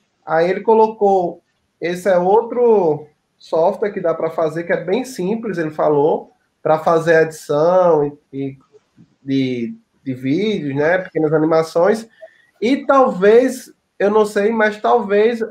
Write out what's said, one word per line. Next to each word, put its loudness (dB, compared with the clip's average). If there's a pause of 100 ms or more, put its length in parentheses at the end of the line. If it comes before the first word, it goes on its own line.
(240)
Aí 0
ele -4
colocou, 0 (380)
esse -4
é 4
outro 2 (280)
software -2
que -8
dá -2
pra -4
fazer, -4
que -4
é -4
bem -2
simples, -6
ele -4
falou, 0 (320)
pra 0
fazer 2
a 6
edição 2
e, -8 (140)
e -10 (640)
de, -4 (300)
de -6
vídeos, -4
né, 0
pequenas -2
animações. 0 (540)
E 0
talvez, 2 (260)
eu 2
não 4
sei, -2
mas -2
talvez 0